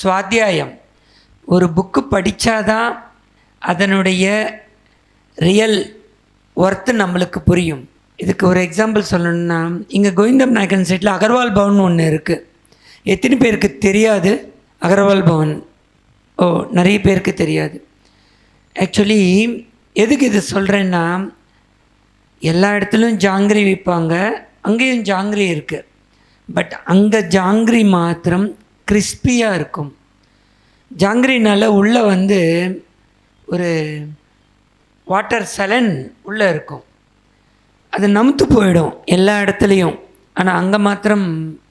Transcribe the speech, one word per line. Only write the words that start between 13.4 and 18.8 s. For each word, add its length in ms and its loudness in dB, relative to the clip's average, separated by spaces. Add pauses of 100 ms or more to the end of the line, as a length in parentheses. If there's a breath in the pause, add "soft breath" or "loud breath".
தெரியாது 720 0 (300)
அகர்வால் 440 2
பவன்? 280 2 (840)
ஓ, 80 2 (240)
நிறைய 300 2
பேருக்கு 340 0
தெரியாது. 520 -4 (880 soft breath)
Actually 460 0 (720)